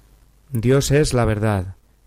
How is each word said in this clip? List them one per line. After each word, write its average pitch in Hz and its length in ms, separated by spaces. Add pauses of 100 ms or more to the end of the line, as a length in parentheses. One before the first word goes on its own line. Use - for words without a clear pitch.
(520)
Dios 131 400
es 143 220
la 120 120
verdad. 104 500 (320)